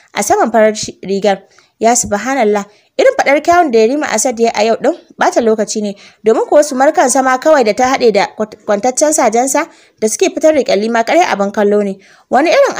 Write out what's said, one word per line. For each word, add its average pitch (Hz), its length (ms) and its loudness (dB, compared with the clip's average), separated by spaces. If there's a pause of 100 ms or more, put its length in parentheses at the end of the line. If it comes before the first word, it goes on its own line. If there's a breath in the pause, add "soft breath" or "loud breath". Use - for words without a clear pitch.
(120)
a 208 120 -4
saman 359 260 0
farar 220 240 2
shi, - 320 -12
rigar. 196 360 -2 (360 soft breath)
Ya 226 160 2
subhanallah, 208 680 -2 (340 soft breath)
irin 508 200 4
faɗar 302 280 0
kyawun 339 240 4
da 226 80 2
Yarima 262 320 2
Asad 226 300 -4
ya 226 100 2
yi - 40 -4
a 208 120 0
yau 226 100 0
ɗin 302 220 -2 (240)
ɓata 330 180 0
lokaci 220 420 -2
ne, 202 120 -8 (320 loud breath)
domin 277 240 2
kuwa 302 140 6
sumar 277 280 0
kansa 277 300 0
ma 254 160 0
kawai 294 260 2
da 208 100 0
ta 254 200 0
haɗe 240 180 2
da 196 140 0 (100)
kwat-, 214 300 -8
kwantaccen 254 480 0
sajensa 269 540 0 (320 soft breath)
da 220 80 -2
suke 330 260 -2
fitar 311 200 2
da 262 120 0
ƙyalli 208 240 -2
ma 233 140 -2
ƙarai 330 260 0
abin 202 220 -4
kallo 208 320 0
ne. 196 140 -6 (300 soft breath)
Wani 277 220 0
irin 523 300 2